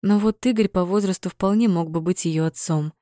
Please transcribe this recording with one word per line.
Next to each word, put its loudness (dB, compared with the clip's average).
но 2
вот 0
Игорь 2
по 0
возрасту -2
вполне 2
мог 0
бы -2
быть -2
её 0
отцом. -2